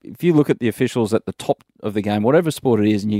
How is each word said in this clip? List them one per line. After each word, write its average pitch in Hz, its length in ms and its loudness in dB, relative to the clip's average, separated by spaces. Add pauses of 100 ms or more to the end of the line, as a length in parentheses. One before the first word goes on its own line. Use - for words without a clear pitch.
if - 200 -12
you 165 100 4
look 147 180 4
at 131 80 -4
the 123 100 -2
officials 113 460 -2
at - 100 -4
the 95 80 -8
top - 300 -6 (180)
of 107 120 -6
the 107 80 -2
game, 104 220 -2
whatever 151 280 2
sport 120 280 0
it 104 80 2
is, 104 160 2
and 107 80 -4
you 104 80 0